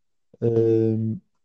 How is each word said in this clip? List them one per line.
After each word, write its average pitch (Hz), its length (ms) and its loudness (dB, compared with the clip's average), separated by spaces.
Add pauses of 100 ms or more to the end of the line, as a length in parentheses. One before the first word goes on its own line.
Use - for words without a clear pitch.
(420)
Ehm, 113 760 0 (280)